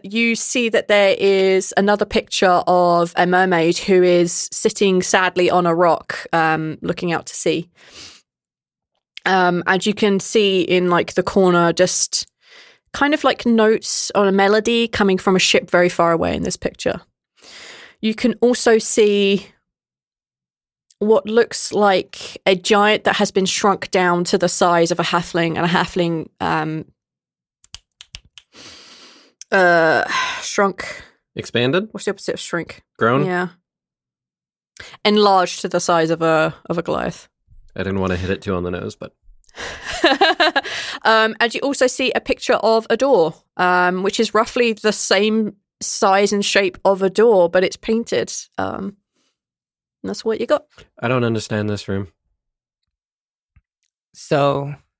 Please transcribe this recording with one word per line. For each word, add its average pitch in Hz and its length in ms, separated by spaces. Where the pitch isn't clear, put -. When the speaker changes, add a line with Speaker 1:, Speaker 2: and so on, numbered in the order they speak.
Speaker 1:
you 226 340
see 240 320
that 220 200
there 202 300
is 190 600
another 208 260
picture 190 640
of 175 500
a 175 100
mermaid 180 520
who 185 240
is 175 500
sitting 196 480
sadly 185 480
on 180 160
a 170 100
rock, 170 440
um, 160 480
looking 175 300
out - 140
to - 80
sea. 165 360
Um, 180 420
and 190 200
you 208 80
can 202 260
see 196 400
in, 180 300
like, 175 240
the 180 80
corner 175 500
just - 540
kind 285 220
of, 294 100
like, - 220
notes 220 680
on 202 140
a 190 40
melody 214 540
coming 196 300
from 190 180
a 185 40
ship - 320
very 180 180
far 170 240
away 165 240
in - 60
this - 160
picture. - 420
You 220 120
can 220 280
also 240 340
see 202 720
what 208 280
looks 220 460
like - 720
a 190 100
giant 202 500
that - 120
has 208 160
been 190 140
shrunk - 440
down 175 340
to 196 140
the 175 120
size 170 400
of 170 100
a - 20
halfling, 170 540
and 165 80
a 175 40
halfling, 170 600
um, 160 460
uh, 170 580
shrunk. - 600
Speaker 2:
Expanded? 139 580
Speaker 1:
What's 202 140
the 202 60
opposite 185 220
of - 60
shrink? - 420
Speaker 2:
Grown? 127 280
Speaker 1:
Yeah. 180 220
Enlarged 202 580
to 190 60
the 175 120
size 165 300
of 165 120
a, 160 320
of 170 100
a 170 40
Goliath. - 460
Speaker 2:
I - 80
didn't 95 180
want 92 120
to 90 40
hit 90 140
it 98 120
too 98 120
on 87 80
the 87 80
nose, 95 260
but - 180
Speaker 1:
<laughs> 320 600
Um, 220 380
and 233 140
you 262 60
also 269 260
see 254 260
a - 80
picture - 340
of 226 360
a 226 60
door, 220 380
um, 180 460
which 196 160
is 220 160
roughly 233 380
the 214 200
same 214 640
size 202 520
and 202 120
shape 196 400
of 190 180
a 190 80
door, 196 380
but 185 140
it's - 140
painted. - 560
Um, - 380
and 190 80
that's - 140
what 220 160
you 240 60
got. - 200
Speaker 2:
I 120 80
don't 127 160
understand 110 460
this 104 160
room. 98 220
Speaker 3:
So, 143 600